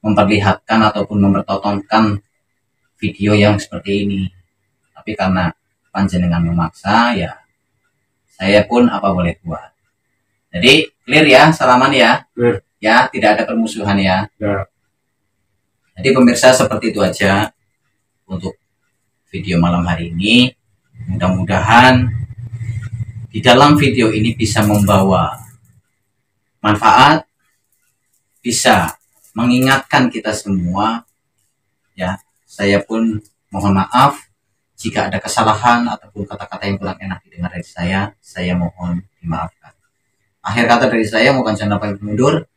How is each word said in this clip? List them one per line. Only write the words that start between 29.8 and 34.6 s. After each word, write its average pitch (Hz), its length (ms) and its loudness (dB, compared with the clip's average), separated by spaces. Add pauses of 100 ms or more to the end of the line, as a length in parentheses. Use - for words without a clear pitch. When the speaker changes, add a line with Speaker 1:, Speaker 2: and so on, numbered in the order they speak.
Speaker 1:
kita 110 240 -6
semua. 95 720 -4 (880)
Ya, 92 240 -6 (240)
saya 101 400 -2
pun 113 400 -4 (240)
mohon 95 320 -2
maaf 127 400 0 (560)